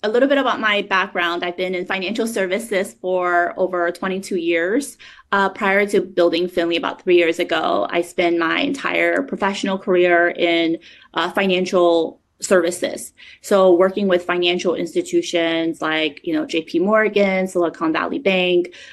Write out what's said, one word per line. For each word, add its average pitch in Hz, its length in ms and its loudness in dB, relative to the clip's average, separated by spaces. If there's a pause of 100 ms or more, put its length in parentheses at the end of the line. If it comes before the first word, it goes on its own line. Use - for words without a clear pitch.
a 214 80 -2
little 247 180 4
bit 285 100 2
about 233 220 0
my 208 220 0
background. 180 640 -2
I've 175 120 -6
been 185 180 -4
in 180 120 -6
financial 202 400 -4
services 202 680 -4
for 180 600 0
over 175 360 -2
twenty-two 190 440 -6
years. 170 600 -2 (320)
Uh, 196 180 2
prior 202 380 0
to 202 140 2
building 175 480 0
Finly 170 280 -2
about - 260 -4
three 180 140 4
years 170 220 2
ago, 170 500 0
I 175 140 0
spent 170 360 0
my 165 200 0
entire 180 640 0
professional 196 560 -4
career 175 520 4
in, 165 480 0 (360)
uh, 170 160 -2
financial 180 880 2 (200)
services. - 720 -2 (280)
So 190 340 4
working 190 320 2
with 180 180 2
financial 175 520 0
institutions 165 1080 -2
like, 156 400 -2
you 170 100 -6
know, 151 140 -2
J 160 160 -2
P 165 160 -4
Morgan, 202 720 2
Silicon 160 440 -2
Valley 170 280 -4
Bank, 180 540 0 (180)